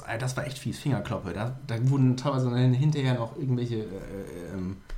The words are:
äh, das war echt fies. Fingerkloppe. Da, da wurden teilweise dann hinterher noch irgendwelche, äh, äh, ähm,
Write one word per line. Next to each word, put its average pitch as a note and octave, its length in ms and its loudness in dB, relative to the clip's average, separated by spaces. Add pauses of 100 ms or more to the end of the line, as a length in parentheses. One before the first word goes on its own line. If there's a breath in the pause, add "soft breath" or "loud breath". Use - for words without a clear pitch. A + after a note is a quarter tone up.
äh, A2+ 100 -4
das B2+ 180 -4
war B2 100 -4
echt - 120 -8
fies. G#2+ 200 -6
Fingerkloppe. G2+ 540 -2
Da, A#2 240 -4 (100)
da A2+ 100 -2 (120)
wurden C3 280 6
teilweise B2+ 340 0
dann B2 240 6
hinterher C3+ 400 4
noch A#2 220 -4
irgendwelche, A#2+ 400 0
äh, G#2+ 80 -2
äh, F2+ 680 -8
ähm, F#2+ 220 -4 (220 loud breath)